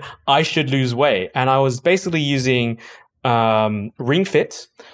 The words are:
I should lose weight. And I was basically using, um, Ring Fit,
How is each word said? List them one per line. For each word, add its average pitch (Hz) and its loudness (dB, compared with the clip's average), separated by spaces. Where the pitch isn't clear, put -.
I 143 4
should 143 -2
lose 131 0
weight. 117 0
And 131 0
I 135 4
was 131 0
basically 175 0
using, 127 0
um, 110 0
Ring 151 0
Fit, - -2